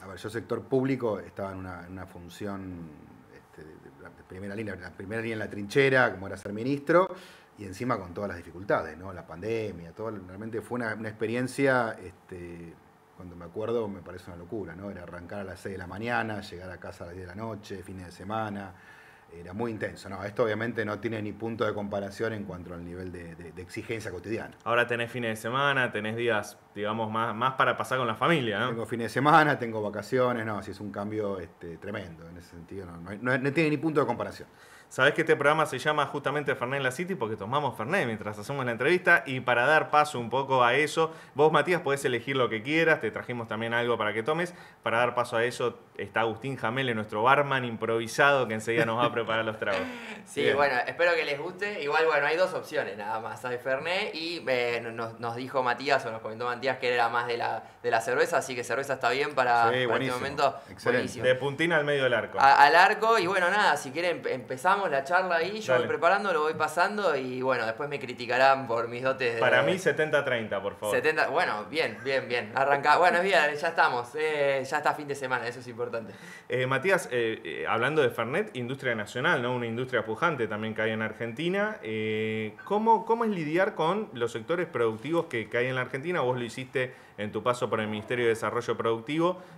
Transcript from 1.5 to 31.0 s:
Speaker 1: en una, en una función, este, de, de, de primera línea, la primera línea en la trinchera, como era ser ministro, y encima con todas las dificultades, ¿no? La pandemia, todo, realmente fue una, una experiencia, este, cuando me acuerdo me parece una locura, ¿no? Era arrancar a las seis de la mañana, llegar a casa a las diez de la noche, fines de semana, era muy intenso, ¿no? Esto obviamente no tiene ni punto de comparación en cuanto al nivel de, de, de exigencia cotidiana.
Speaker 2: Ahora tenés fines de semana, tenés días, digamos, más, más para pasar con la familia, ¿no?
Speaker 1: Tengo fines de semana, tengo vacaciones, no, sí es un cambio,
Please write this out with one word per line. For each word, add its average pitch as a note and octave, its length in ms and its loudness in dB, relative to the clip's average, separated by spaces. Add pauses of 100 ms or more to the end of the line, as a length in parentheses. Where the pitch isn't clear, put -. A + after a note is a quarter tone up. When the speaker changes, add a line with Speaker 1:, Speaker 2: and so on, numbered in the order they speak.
Speaker 1:
en F#2 60 -10
una, F#2 280 -12
en F#2 60 -14
una F#2+ 140 -12
función, F2+ 840 -10 (440)
este, - 280 -20
de, D#2 120 -18
de, - 420 -20
de - 100 -20
primera G2 280 -12
línea, G#2+ 200 -8
la F2+ 160 -14
primera G#2 300 -8
línea A2+ 140 -4
en A2 60 -6
la G2+ 100 -6
trinchera, B2 600 4
como F#2+ 160 -8
era G2 120 -10
ser G2+ 160 -8
ministro, C#3+ 600 4 (440)
y G#2 80 -12
encima A#2 320 -2
con F2+ 160 -10
todas G2+ 140 -4
las F2 100 -6
dificultades, E2+ 580 -4
¿no? F#2 160 -12
La E2+ 140 -12
pandemia, F2 640 -6
todo, A2 180 -8
realmente G#2 520 -10
fue A#2+ 140 -8
una, A2+ 180 -4
una A2 160 -8
experiencia, B2 920 0
este, E2+ 720 -14 (460)
cuando F2+ 180 -16
me F2 80 -14
acuerdo G#2+ 420 -2
me G2 140 -8
parece F2 300 -14
una F2 80 -12
locura, F2 360 -8
¿no? G2 160 -10
Era F2 120 -12
arrancar F2 380 -12
a G2 40 -8
las F#2+ 160 -12
seis G2+ 140 -8
de F#2 40 -10
la F2+ 80 -10
mañana, A2 540 -4
llegar F#2 300 -12
a F2 100 -12
casa F#2+ 240 -12
a F2 40 -12
las F2 80 -14
diez F#2 120 -12
de F2+ 60 -14
la G2 40 -12
noche, G#2 440 -10
fines F#2 240 -14
de E2+ 60 -16
semana, G2+ 600 -6 (600)
era F2 200 -16
muy A2+ 200 -4
intenso, G2+ 360 -8
¿no? F#2+ 140 -10
Esto G#2 220 0
obviamente A2 400 0
no G#2 160 -4
tiene A2+ 200 -4
ni G#2 120 -6
punto A2+ 320 -4
de G#2+ 100 0
comparación G2+ 600 -4
en G#2 100 -6
cuanto F2+ 280 -12
al E2+ 120 -12
nivel F2+ 260 -10
de, E2+ 240 -12
de, E2 160 -16
de F2+ 120 -14
exigencia G#2+ 500 -8
cotidiana. F2+ 500 -8
Speaker 2:
Ahora A#2 240 2
tenés A#2 240 -2
fines A#2+ 200 -4
de A2 120 -6
semana, C3 480 0
tenés G#2+ 240 -4
días, A2+ 420 0 (160)
digamos, G#2+ 380 -2
más, A2 240 0
más B2 200 0
para B2 220 2
pasar B2+ 220 -2
con B2+ 80 0
la A2+ 80 -2
familia, B2 460 2
¿no? B2 80 0
Speaker 1:
Tengo A2+ 180 -4
fines A#2 200 -4
de - 80 -6
semana, D3 440 6
tengo A2+ 240 -4
vacaciones, A2 640 0
no, G#2 160 -4
sí G2 80 -10
es F2+ 80 -12
un G#2 140 -8
cambio, G#2 480 -4